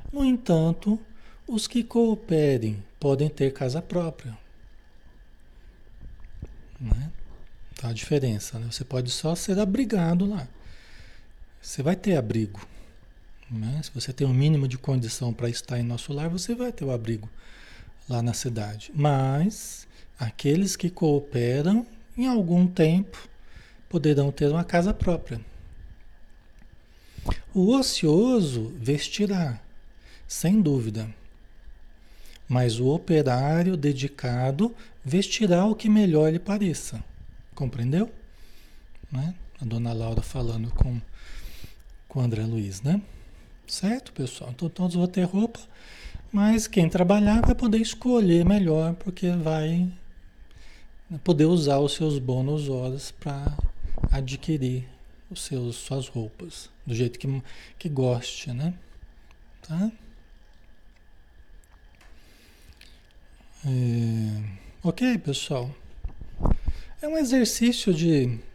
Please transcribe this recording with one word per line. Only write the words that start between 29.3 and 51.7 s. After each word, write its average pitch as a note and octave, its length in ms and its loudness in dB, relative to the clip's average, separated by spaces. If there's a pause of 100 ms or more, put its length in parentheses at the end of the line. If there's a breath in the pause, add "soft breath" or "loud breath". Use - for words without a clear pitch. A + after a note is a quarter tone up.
sem G3 340 2
dúvida. A2 480 0 (1400 soft breath)
Mas B2 300 2
o B2+ 100 2
operário D#3 880 2
dedicado C#3 1000 0 (300 loud breath)
vestirá F3+ 600 2
o G#3+ 100 4
que G#3+ 140 -4
melhor F3 420 6
lhe E3 80 2
pareça. F#3+ 640 -2 (520)
Compreendeu? C3+ 580 0 (1000 soft breath)
Né? D3+ 240 -4 (260)
A C#3 40 -10
dona A#2 280 -4
Laura A2+ 300 -2
falando A#2 480 -2
com, A#2+ 300 4 (1040 loud breath)
com C3+ 140 -4
o - 20 2
André A2 200 0
Luiz, G#2+ 400 -4
né? E3+ 180 2 (640 soft breath)
Certo, A#3 460 -4
pessoal? B2+ 380 -8
Então E3 180 -6
todos F3+ 260 -2
vão F3 120 2
ter F#3 180 0
roupa, G#3+ 340 0 (720 loud breath)
mas G#3+ 360 4
quem E3 220 4
trabalhar G3+ 520 6
vai B3 140 8
poder A3+ 240 4
escolher A3 640 4
melhor, E3+ 500 4
porque F3+ 360 -4
vai E3 600 2 (1300 soft breath)
poder D#3 220 6
usar D3 320 4